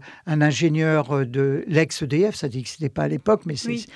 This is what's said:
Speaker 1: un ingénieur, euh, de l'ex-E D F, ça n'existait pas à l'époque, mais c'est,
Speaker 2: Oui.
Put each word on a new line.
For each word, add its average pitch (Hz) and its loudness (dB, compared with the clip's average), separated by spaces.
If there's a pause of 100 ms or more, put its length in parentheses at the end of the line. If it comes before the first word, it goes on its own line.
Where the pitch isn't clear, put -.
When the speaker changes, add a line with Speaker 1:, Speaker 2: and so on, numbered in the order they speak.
(260)
Speaker 1:
un 151 0
ingénieur, 156 2
euh, 139 0
de 139 0
l'ex-E 156 0
D 170 2
F, - -14
ça - -6
n'existait 131 -6
pas 151 -4
à 147 0
l'époque, 208 2
mais 151 -6
c'est, 233 -8
Speaker 2:
Oui. 233 -6 (100)